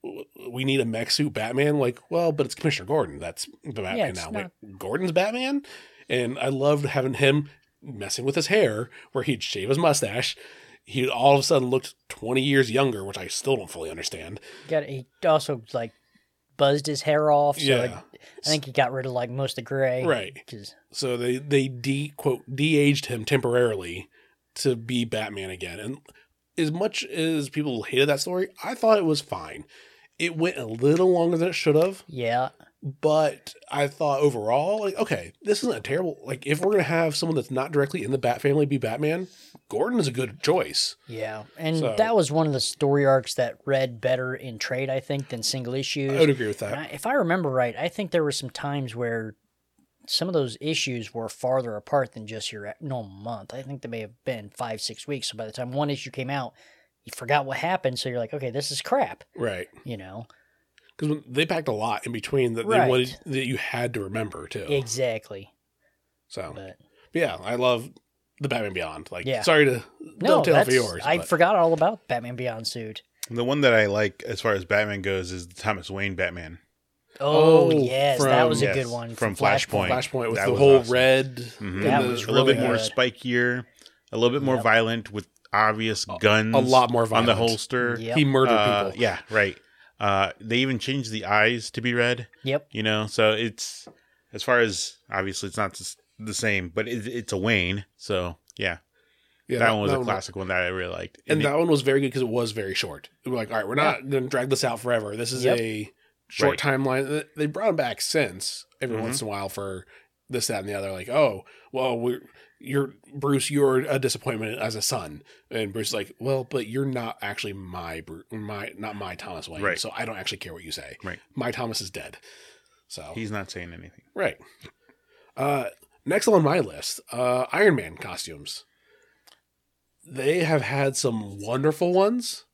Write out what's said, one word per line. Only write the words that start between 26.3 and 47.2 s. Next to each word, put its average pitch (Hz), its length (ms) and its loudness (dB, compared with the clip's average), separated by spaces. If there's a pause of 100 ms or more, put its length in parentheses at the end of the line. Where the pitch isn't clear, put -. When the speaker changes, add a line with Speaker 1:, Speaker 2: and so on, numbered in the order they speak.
Speaker 1:
as 156 160 0
much 202 340 -2
as 160 440 -2
people 139 340 -2
hated 135 260 4
that 139 100 2
story, 180 300 -2 (140)
I 233 120 -6
thought 220 240 6
it 175 60 0
was 151 160 2
fine. 151 440 -10 (540)
It 165 180 -2
went 170 200 0
a 123 100 -6
little 147 440 4
longer 170 260 4
than 170 120 2
it 170 60 -4
should 151 200 2
have. 185 320 2
Speaker 2:
Yeah. 123 420 0 (340)
Speaker 1:
But 151 720 0 (180)
I 143 160 0
thought 143 320 0
overall, 143 640 2
like, 196 160 -2
okay, 101 340 -2 (100)
this 208 220 0
isn't 233 120 0
a 113 60 -8
terrible, 156 440 -2
like, 135 200 -8
if 147 140 2
we're 190 120 2
gonna 190 120 4
have 160 320 0
someone 160 200 0
that's 123 140 -2
not 135 220 -2
directly 143 320 0
in 120 80 -4
the 135 60 0
Bat 123 240 0
family 143 240 4
be 139 120 -2
Batman, 151 520 -2 (400)
Gordon 226 300 0
is 151 80 2
a 127 40 -2
good 120 320 -6
choice. - 540 0 (100)
Speaker 2:
Yeah, 110 360 -8 (140)
and 160 200 -2
Speaker 1:
So 120 200 -2
Speaker 2:
that 220 160 2
was 165 160 4
one 156 160 2
of 151 80 2
the 131 60 0
story 143 460 2
arcs 135 300 4
that 120 300 -2
read 131 360 -2
better 127 340 0
in 120 240 -12
trade, 131 300 -4
I 131 100 -2
think, 139 300 -6
than 117 140 -8
single 123 300 -4
issues. 139 380 -2
Speaker 1:
I 139 80 0
would 156 100 8
agree 123 180 0
with 104 120 -4
that. 104 140 -6
Speaker 2:
And 147 80 -6
I, 156 60 -8
if - 180 -12
I 247 80 0
remember 180 360 2